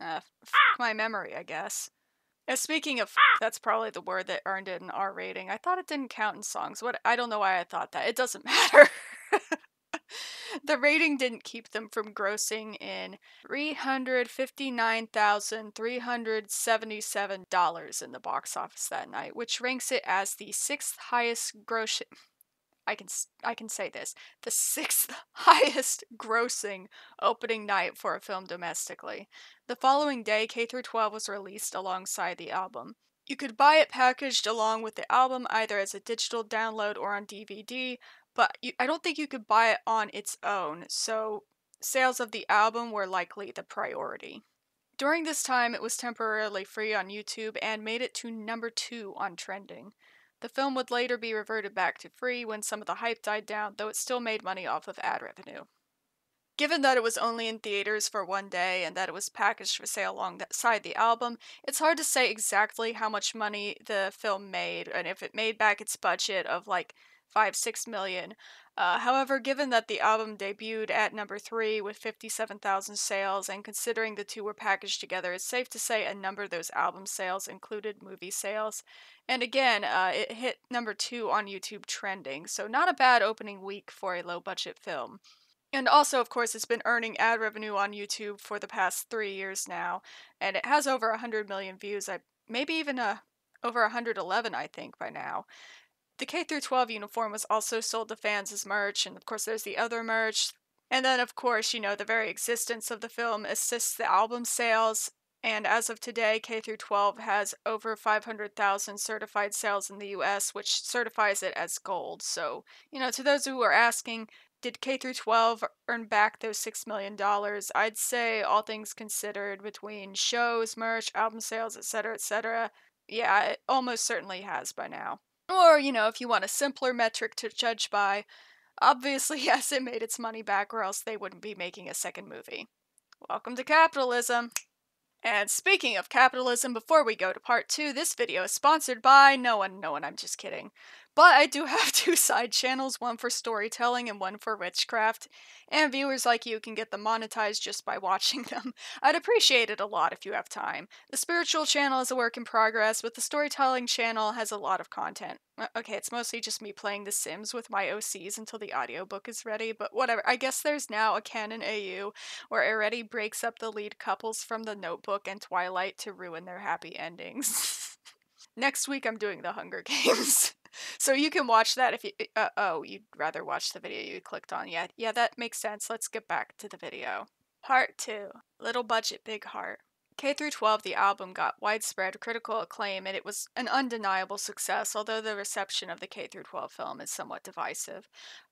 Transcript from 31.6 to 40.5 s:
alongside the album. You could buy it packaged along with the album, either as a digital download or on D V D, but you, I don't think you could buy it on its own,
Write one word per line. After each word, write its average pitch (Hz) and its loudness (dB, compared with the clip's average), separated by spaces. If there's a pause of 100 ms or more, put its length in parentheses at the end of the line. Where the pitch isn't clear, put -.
alongside 185 -4
the - -10
album. 185 -6 (300)
You 277 -6
could 247 -8
buy 294 10
it 302 8
packaged 254 2
along 220 2
with 220 -10
the - -6
album, 254 6
either 214 2
as 196 -2
a 196 -12
digital 233 -4
download 220 -2
or 202 -2
on 202 -4
D 208 -14
V 208 -14
D, 247 -6 (360)
but - 4
you, 247 -6
I 247 2
don't 311 0
think 311 -2
you 302 -2
could 262 -8
buy 226 6
it - 4
on 220 0
its - -8
own, 175 -2